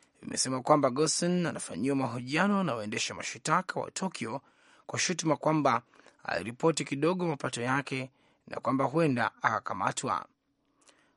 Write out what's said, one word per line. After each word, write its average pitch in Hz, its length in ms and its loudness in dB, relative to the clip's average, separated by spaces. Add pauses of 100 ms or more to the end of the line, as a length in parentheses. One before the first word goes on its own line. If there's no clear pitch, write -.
(220)
vimesema 131 400 -4
kwamba 139 280 6
Ghosn 170 560 2
anafanyiwa 135 500 -2
mahojiano 135 680 0
na 139 100 0
waendesha 110 400 -4
mashitaka 151 640 -2
wa - 100 -6
Tokyo 131 500 -6 (460)
kwa - 120 -6
shutuma 160 380 2
kwamba 139 460 4 (420)
aliripoti 123 600 0
kidogo 165 420 0
mapato 131 360 -4
yake 131 480 -2 (380)
na - 120 -8
kwamba 131 240 0
huenda 131 460 2 (120)
akakamatwa. 110 840 -2 (920)